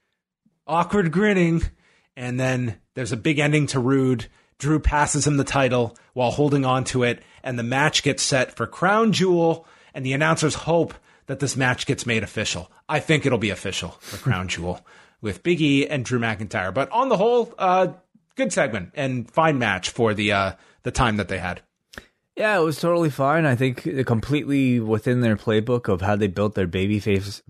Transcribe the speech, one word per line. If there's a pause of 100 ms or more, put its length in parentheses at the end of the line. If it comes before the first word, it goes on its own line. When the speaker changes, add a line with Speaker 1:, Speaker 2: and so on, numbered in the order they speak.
(640)
Speaker 1:
Awkward
grinning, (540)
and
then (160)
there's
a
big
ending
to
Roode. (320)
Drew
passes
him
the
title (180)
while
holding
on
to
it, (200)
and
the
match
gets
set
for
Crown
Jewel, (280)
and
the
announcers
hope (320)
that
this
match
gets
made
official. (160)
I
think
it'll
be
official (100)
for
Crown
<laughs>
Jewel (340)
with
Big
E
and
Drew
McIntyre.
But
on
the
whole,
uh, (460)
good
segment
and
fine
match
for
the,
uh, (320)
the
time
that
they
had. (760)
Speaker 2:
Yeah,
it
was
totally
fine.
I
think
completely
within
their
playbook
of
how
they
built
their
babyface